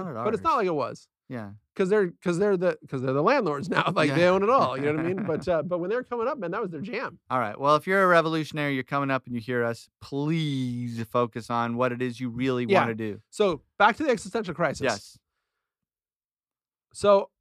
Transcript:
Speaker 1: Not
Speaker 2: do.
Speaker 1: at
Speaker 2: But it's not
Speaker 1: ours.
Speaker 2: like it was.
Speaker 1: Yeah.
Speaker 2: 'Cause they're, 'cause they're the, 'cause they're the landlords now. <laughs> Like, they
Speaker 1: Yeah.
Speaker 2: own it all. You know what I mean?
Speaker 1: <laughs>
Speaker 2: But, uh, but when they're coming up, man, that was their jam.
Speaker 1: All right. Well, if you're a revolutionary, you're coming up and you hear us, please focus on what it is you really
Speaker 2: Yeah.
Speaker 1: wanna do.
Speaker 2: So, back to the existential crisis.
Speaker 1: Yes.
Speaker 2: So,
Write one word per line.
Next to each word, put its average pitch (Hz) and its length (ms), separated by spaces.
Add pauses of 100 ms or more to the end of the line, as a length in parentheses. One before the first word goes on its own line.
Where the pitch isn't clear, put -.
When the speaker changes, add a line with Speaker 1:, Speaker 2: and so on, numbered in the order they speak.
Speaker 1:
Not 170 80
Speaker 2:
do. 113 60
Speaker 1:
at 117 60
Speaker 2:
But 220 100
it's 202 80
not 330 100
Speaker 1:
ours. 285 60
Speaker 2:
like 202 80
it 175 80
was. 117 340 (220)
Speaker 1:
Yeah. 110 200 (240)
Speaker 2:
'Cause 190 140
they're, 196 220 (120)
'cause 175 160
they're 202 200
the, 180 180 (120)
'cause 135 120
they're 131 140
the 143 80
landlords 180 480
now. 160 200
<laughs> - 60
Like, 156 180
they 160 100
Speaker 1:
Yeah. 180 40
Speaker 2:
own 190 140
it 208 80
all. 160 260
You 139 160
know 156 40
what 156 100
I - 80
mean? 202 100
Speaker 1:
<laughs> - 20
Speaker 2:
But, 156 220
uh, 165 140
but 175 160
when 175 100
they're 247 160
coming 240 240
up, 302 80
man, 175 140
that 208 100
was 190 120
their 147 100
jam. 220 380 (100)
Speaker 1:
All 127 80
right. 107 200
Well, 143 180
if 147 100
you're 190 180
a - 20
revolutionary, 156 680
you're 131 100
coming 143 260
up 131 140
and 123 100
you 120 60
hear 120 240
us, 117 240 (140)
please 135 1000
focus 120 440
on 117 300
what 127 120
it 123 120
is 123 180
you 127 80
really 123 400
Speaker 2:
Yeah. 185 120
Speaker 1:
wanna 117 140
do. 107 360
Speaker 2:
So, 185 320 (160)
back 214 180
to 294 80
the 294 60
existential 214 420
crisis. 147 320
Speaker 1:
Yes. 113 340 (1700)
Speaker 2:
So, 202 380 (100)